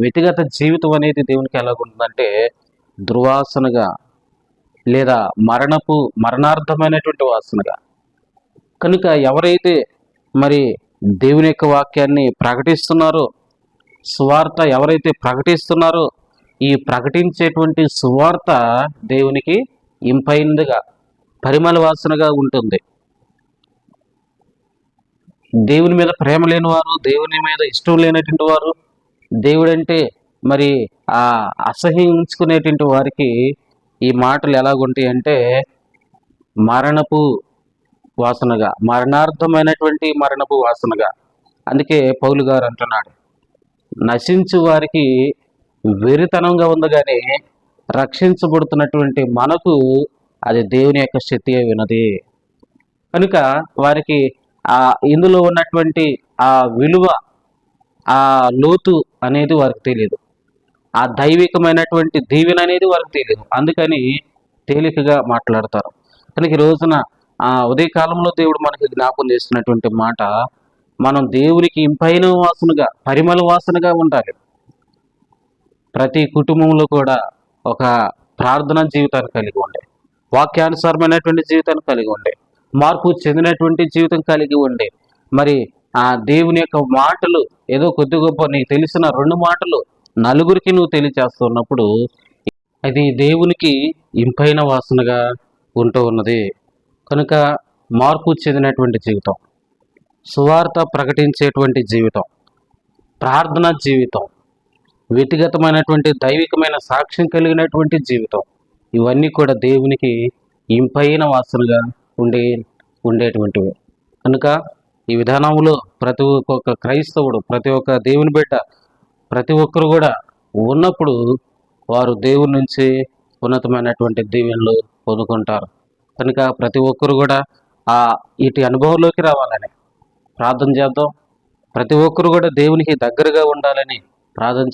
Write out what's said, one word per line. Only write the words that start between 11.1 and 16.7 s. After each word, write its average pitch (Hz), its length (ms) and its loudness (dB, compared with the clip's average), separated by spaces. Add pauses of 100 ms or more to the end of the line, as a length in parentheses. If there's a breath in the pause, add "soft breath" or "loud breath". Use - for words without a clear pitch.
యొక్క 156 180 0
వాక్యాన్ని 143 760 2
ప్రకటిస్తున్నారో, 156 920 0 (760)
సువార్త 156 560 0
ఎవరైతే 147 500 2 (120)
ప్రకటిస్తున్నారో, 165 880 0 (520)
ఈ 139 120 2